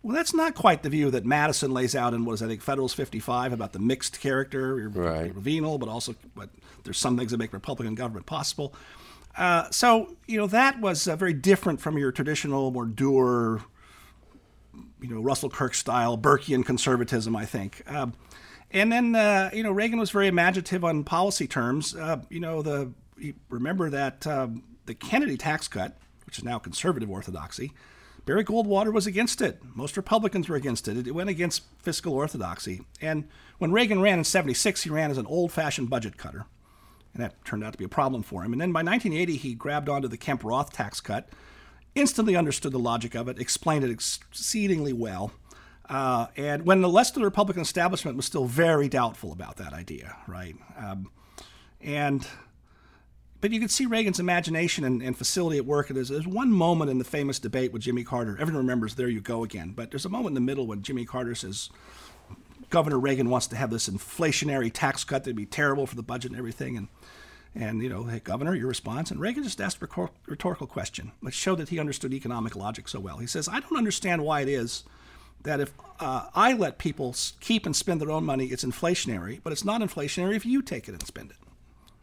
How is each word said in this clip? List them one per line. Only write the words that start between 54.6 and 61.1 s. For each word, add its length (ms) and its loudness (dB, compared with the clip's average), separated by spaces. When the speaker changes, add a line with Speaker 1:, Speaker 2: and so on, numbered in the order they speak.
Speaker 1:
and, 180 2
and 160 -4
facility 400 0
at 80 -2
work. 240 2
And 60 -4
there's, 120 -2
there's 180 -4
one 240 2
moment 400 6
in 80 2
the 60 0
famous 340 -2
debate 360 -2
with 80 -6
Jimmy 220 -2
Carter. 360 -2
Everyone 240 0
remembers, 300 0
"There 140 0
you 120 -2
go 240 -4
again." 320 -8
But 140 -10
there's 160 -8
a 20 -6
moment 200 -2
in 60 -2
the 60 0
middle 260 0
when 160 -6
Jimmy 220 -6
Carter 300 -4